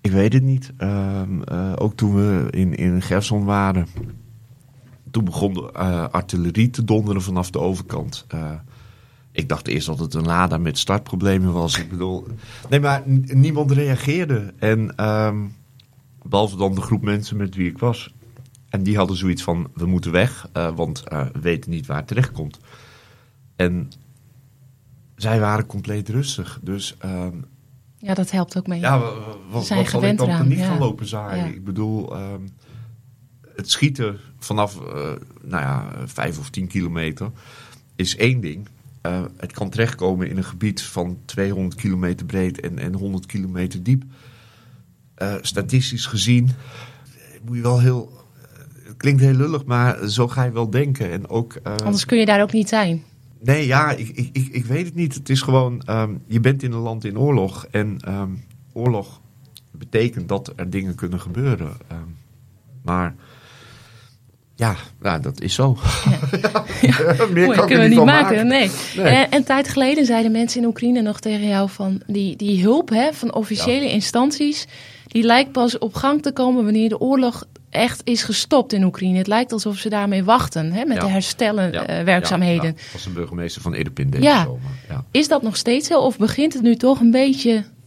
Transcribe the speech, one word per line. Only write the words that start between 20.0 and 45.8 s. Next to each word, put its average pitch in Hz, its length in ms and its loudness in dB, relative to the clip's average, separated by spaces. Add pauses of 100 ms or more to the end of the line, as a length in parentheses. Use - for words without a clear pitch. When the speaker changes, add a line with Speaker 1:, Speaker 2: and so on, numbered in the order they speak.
Speaker 1:
weg, 104 400 0
eh, 85 220 -2
want, 80 340 -4
eh, 73 240 -4
we 69 80 -8
weten 82 300 -2
niet 80 160 -6
waar 71 100 -6
het 73 100 -6
terecht 127 260 -2
komt." 76 260 -10 (1000)
En 87 320 -2 (1300)
zij 110 200 0
waren 107 260 2
compleet 101 420 -8
rustig. 117 540 -6
Dus, 98 360 -8
ehm, 90 360 -8 (640)
Speaker 2:
Ja, 196 160 -4
dat 185 160 -2
helpt 180 280 -2
ook 185 80 -6
mee. 175 140 -6
Speaker 1:
ja, 139 180 2
wa-, 117 60 0
wa-, 113 100 -6
Speaker 2:
Ze 110 60 -12
Speaker 1:
wat, 107 60 -12
Speaker 2:
zijn 98 260 -16
Speaker 1:
wat 117 140 -4
zal 202 140 0
ik 185 80 2
Speaker 2:
gewend 208 300 2
Speaker 1:
dan 196 100 2
Speaker 2:
eraan, 170 120 0
Speaker 1:
paniek 135 180 4
Speaker 2:
ja. 180 80 0
Speaker 1:
gaan 180 120 0
lopen 110 280 -2
zaaien? 101 400 -6
Speaker 2:
Ja. 82 60 -6
Speaker 1:
Ik 92 120 -14
bedoel, 107 520 -4
ehm, 98 240 -10 (1160)
het - 140 -6
schieten 123 480 0 (200)
vanaf, 104 420 -2
eh, - 40 -14 (580)
nou 76 200 -4
ja, 67 260 -2 (180)
vijf 73 320 -6
of 71 120 -12
tien 92 160 -6
kilometer 85 640 -4 (680)
is 92 200 -4
één 123 240 2
ding. 90 280 -10 (320)
Eh, 90 220 -4 (140)
het - 160 -12
kan 101 180 -6
terechtkomen 92 600 -2
in 90 60 -6
een 92 80 -2
gebied 101 380 -4
van 90 420 -6
tweehonderd 98 560 -4
kilometer 90 460 -2
breed 92 340 -4
en, 87 180 -8
en 90 160 -6
honderd 95 320 -6
kilometer 92 560 -6
diep. 131 200 2 (1120)
Eh, 98 260 -6
statistisch 117 680 -2